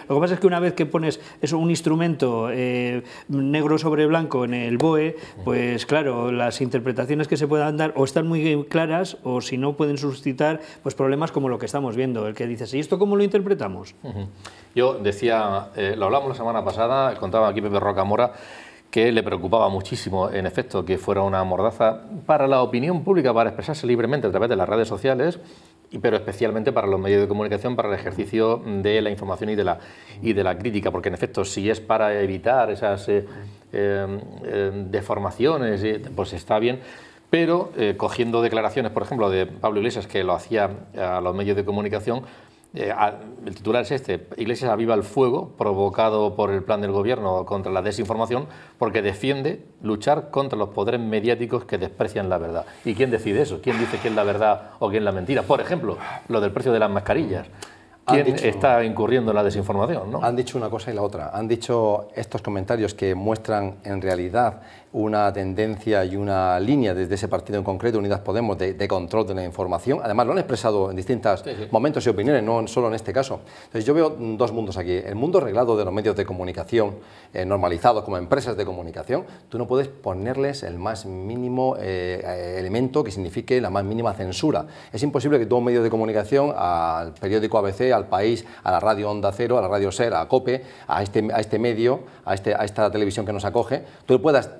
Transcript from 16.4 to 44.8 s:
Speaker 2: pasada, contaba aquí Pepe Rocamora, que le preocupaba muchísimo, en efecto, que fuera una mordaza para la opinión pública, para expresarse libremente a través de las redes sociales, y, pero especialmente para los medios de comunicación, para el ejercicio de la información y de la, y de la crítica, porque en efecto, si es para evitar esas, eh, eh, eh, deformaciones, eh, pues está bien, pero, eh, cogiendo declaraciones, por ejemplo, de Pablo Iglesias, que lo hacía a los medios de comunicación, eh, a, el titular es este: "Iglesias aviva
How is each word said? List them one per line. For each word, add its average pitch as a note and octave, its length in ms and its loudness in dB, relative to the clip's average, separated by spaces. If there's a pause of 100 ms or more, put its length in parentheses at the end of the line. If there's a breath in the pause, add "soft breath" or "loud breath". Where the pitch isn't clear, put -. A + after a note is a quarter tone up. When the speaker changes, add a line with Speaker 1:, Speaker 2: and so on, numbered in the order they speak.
Speaker 2:
pasada, A#2 520 0
contaba G#2+ 320 2
aquí G2+ 140 0
Pepe G2+ 180 0
Rocamora, G2+ 540 2 (560 loud breath)
que A#2 220 4
le A2 120 2
preocupaba G2 460 2
muchísimo, F#2+ 600 -2
en F#2+ 160 -2
efecto, F#2+ 380 -2
que F#2 140 0
fuera G2 240 0
una F#2+ 220 2
mordaza F#2+ 580 2 (240)
para C#3+ 220 4
la C3+ 140 4
opinión C#3 420 0
pública, E3 300 4
para A2+ 160 4
expresarse C3+ 380 -6
libremente A#2+ 400 2
a B2+ 40 0
través A2+ 180 2
de B2 60 2
las F#3+ 120 2
redes A2 200 2
sociales, C3+ 520 0 (520 loud breath)
y, - 80 -12
pero A2 180 4
especialmente G#2+ 540 -2
para A2+ 160 2
los F#2+ 120 2
medios G2+ 220 4
de G2+ 60 4
comunicación, G#2 480 -2
para A2+ 140 0
el G2 60 -2
ejercicio A2 720 0
de G#2 360 2
la G#2+ 80 0
información G2+ 400 -6
y G#2+ 60 -2
de G2+ 80 2
la, F2 160 0 (420 loud breath)
y A2 120 2
de G2 100 2
la F#2 140 0
crítica, G2+ 340 -2
porque F#2 180 -2
en F2 60 -2
efecto, - 300 -2
si G2 240 -2
es A2 100 0
para G#2+ 400 2
evitar G#2+ 520 2
esas, G2+ 360 -2
eh, G2+ 180 2 (480 loud breath)
eh, G2 460 -2 (240)
eh, G2 280 -2 (180)
deformaciones, G#2+ 920 0
eh, G#2+ 180 -2 (120)
pues F#2+ 200 -4
está G#2+ 260 0
bien, A#2+ 200 0 (500 loud breath)
pero, E3+ 480 2
eh, G#2 180 2
cogiendo A#2 460 0
declaraciones, A2+ 500 0
por G#2 120 -2
ejemplo, A2 260 0
de F#2+ 160 2
Pablo G#2 340 -2
Iglesias, G#2+ 260 -2
que - 200 -2
lo F#2 80 2
hacía G2+ 360 0 (280)
a F#2 240 -2
los F2+ 120 0
medios G2+ 220 0
de G2 80 0
comunicación, G#2 600 -2 (500 loud breath)
eh, G#2+ 180 -4
a, G#2+ 240 2 (300)
el G2+ 100 -10
titular A2 280 0
es - 80 -6
este: B2+ 360 -4 (100)
"Iglesias A#2 320 -2
aviva A2+ 260 2